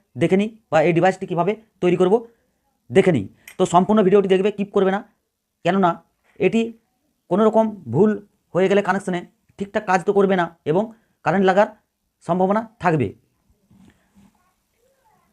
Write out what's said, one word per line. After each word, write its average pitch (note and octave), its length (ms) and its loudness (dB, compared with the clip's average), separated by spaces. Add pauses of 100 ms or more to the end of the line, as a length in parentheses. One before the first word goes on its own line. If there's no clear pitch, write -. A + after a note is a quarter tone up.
(220)
দেখে E3+ 140 2
নিই G#3 120 0 (220)
বা D#3 120 2
এই F3 100 2
ডিভাইসটি F#3 340 0
কীভাবে E3+ 260 -2 (300)
তৈরি F3+ 140 2
করব F#3 180 2 (840)
দেখে F#3+ 200 4
নিই। G2 100 -4 (320)
তো - 80 0
সম্পূর্ণ F#3+ 360 2
ভিডিওটি G3 260 2
দেখবে, F#3+ 220 0
স্কিপ G3+ 260 -8
করবে G3 140 2
না, G3 100 -4 (640)
কেননা F3+ 260 0 (560)
এটি G3 140 0 (680)
কোনো F#3+ 160 0
রকম A3 200 2 (300)
ভুল G#3 160 2 (440)
হয়ে F#3 160 0
গেলে G3+ 120 2
কানেকশনে F#3 380 -4 (380)
ঠিকঠাক G3+ 320 -8
কাজ F#3 140 0
তো G#3 80 -2
করবে G3 240 2
না E3+ 280 -4
এবং F#3+ 280 -2 (320)
কারেন্ট F#3 220 0
লাগার G3 220 2 (580)
সম্ভাবনা F#3 340 0 (220)
থাকবে। D#3 260 0 (2250)